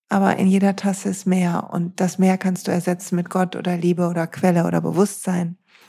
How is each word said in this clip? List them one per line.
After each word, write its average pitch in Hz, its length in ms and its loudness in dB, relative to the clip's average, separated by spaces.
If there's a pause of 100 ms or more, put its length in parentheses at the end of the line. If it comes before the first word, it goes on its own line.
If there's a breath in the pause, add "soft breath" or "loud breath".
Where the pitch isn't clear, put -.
aber 196 280 2
in 190 120 2
jeder 196 260 4
Tasse 196 340 -4
ist 185 160 -6
Meer 180 480 0
und 175 280 -4
das 180 180 0
Meer 185 180 4
kannst 185 300 -4
du 180 60 -2
ersetzen 175 420 -2
mit 175 160 -2
Gott 185 240 -2
oder 180 220 -2
Liebe 175 320 0
oder 170 180 -2
Quelle 175 400 2
oder 170 140 0
Bewusstsein, 175 760 -2 (320 soft breath)